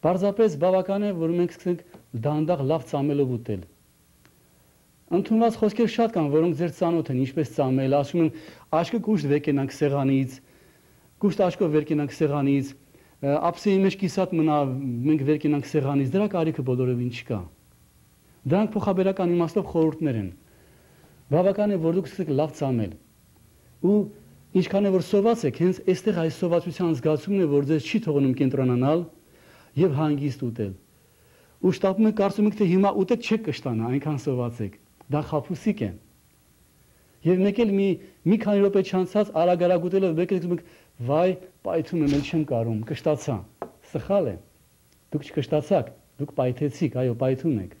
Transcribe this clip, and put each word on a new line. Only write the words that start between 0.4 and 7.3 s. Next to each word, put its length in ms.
բավական 460
է, 60
որ 220
մենք 220
սկսենք 240
դանդաղ 360
լավ 240
ծամելով 460
ուտել։ 300
Ընդունված 460
խոսքեր 340
շատ 220
կան, 180
որոնք 280
ձեր 160
ծանոթ 360
են, 120
ինչպես 320